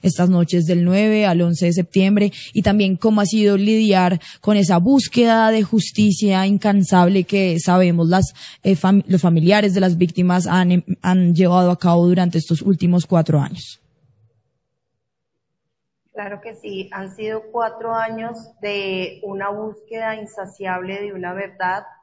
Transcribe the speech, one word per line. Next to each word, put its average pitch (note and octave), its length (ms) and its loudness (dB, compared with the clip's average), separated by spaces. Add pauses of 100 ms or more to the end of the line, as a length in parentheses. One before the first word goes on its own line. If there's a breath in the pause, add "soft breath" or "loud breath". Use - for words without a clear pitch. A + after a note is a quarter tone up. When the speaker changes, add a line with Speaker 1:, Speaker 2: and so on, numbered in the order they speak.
Speaker 1:
estas F3+ 280 0
noches F3 340 2
del F3 220 0
nueve G#3+ 400 2
al F3 160 0
once E3+ 240 0
de E3+ 80 2
septiembre F#3+ 580 0 (220 loud breath)
y G3 80 0
también G3 340 0
cómo G#3+ 240 0
ha G#3 60 0
sido G#3 320 0
lidiar F#3+ 640 2 (180 loud breath)
con G#3 160 0
esa F3 220 2
búsqueda A3+ 760 2
de A3 120 0
justicia G3 840 0
incansable F#3+ 760 2
que F#3 340 0
sabemos F3 480 2
las, F#3 260 2 (300 loud breath)
eh, F#3+ 140 2
fam-, G3 300 2
los F#3 140 2
familiares F#3 520 2
de G3 80 0
las F3+ 160 2
víctimas F3+ 500 0
han, F3+ 380 2 (160)
han F3+ 340 2
llevado F3+ 340 4
a F3+ 80 0
cabo E3+ 300 2
durante F3+ 300 2
estos D#3+ 240 -2
últimos F3 440 0
cuatro D#3+ 360 0
años. - 400 -10 (2250)
Speaker 2:
Claro G3+ 260 -14
que A3+ 160 -18
sí, F#3+ 380 -12
han F#3+ 200 -12
sido A3 380 -8
cuatro A3+ 420 -6
años A3+ 440 -6 (240)
de F#3+ 640 -6
una G3 260 -8
búsqueda A3 680 -10
insaciable F#3+ 840 -10
de G#3 100 -10
una F3+ 220 -10
verdad F#3+ 500 -8 (200)